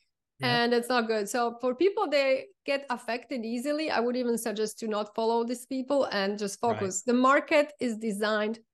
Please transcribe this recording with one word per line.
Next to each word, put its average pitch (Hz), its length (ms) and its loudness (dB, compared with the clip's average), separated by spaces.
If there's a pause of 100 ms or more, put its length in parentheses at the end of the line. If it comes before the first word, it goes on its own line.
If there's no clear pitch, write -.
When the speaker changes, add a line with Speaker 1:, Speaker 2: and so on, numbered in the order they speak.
(400)
Speaker 1:
Yeah. 240 240 2
Speaker 2:
And 240 100 2
it's 240 160 2
not 247 160 2
good." 214 240 -2
So 233 320 -2
for 254 140 0
people, 392 320 2
they 269 400 2 (180)
get 277 240 -2
affected 240 560 -6
easily, 294 460 -2
I - 80 2
would 240 180 0
even 240 220 0
suggest 214 400 -4
to 226 80 -6
not 214 260 -4
follow 226 300 0
these 240 240 -6
people 262 380 0
and 202 340 -2
just 202 240 -4
Speaker 1:
Right. 233 160 2
Speaker 2:
focus. 185 240 -4
The 247 100 2
market 285 640 4
is 233 180 -2
designed 214 640 -2 (140)